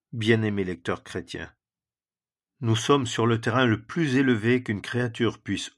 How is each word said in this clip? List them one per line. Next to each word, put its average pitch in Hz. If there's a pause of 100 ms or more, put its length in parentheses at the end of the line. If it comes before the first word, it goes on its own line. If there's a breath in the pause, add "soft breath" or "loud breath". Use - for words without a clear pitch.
(120)
bien-aimés 110
lecteurs 90
chrétiens. 87 (1080)
Nous 113
sommes 139
sur 113
le 117
terrain 123
le 107
plus 147
élevé 123
qu'une 104
créature 117
puisse -